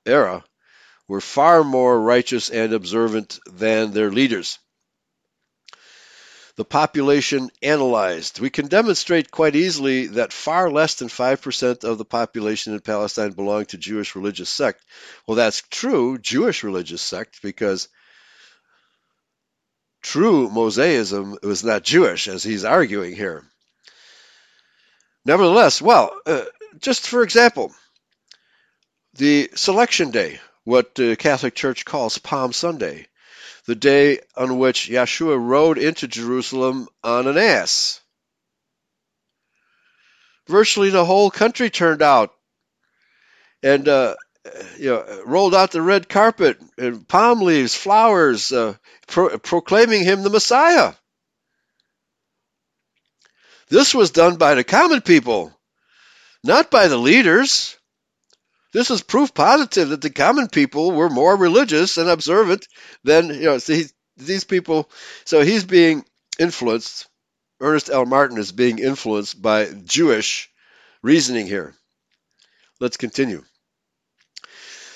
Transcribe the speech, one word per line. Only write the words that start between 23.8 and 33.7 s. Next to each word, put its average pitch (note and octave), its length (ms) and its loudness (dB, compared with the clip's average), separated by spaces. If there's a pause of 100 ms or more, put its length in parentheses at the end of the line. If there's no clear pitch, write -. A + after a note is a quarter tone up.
Nevertheless, F#3 560 4
well, D3+ 340 4 (100)
uh, C#3+ 200 -2 (340)
just - 280 -6
for A#3+ 160 -2
example, A3+ 500 2 (1400)
the C#3+ 400 2
selection F#3+ 560 0
day, F2+ 280 -4 (260)
what A#2+ 300 0
the A#2 200 0
Catholic C3+ 400 -2
Church - 280 -6
calls B2+ 340 -6
Palm C3 360 -6
Sunday, A#2+ 540 -8 (580)
the A#2 100 -4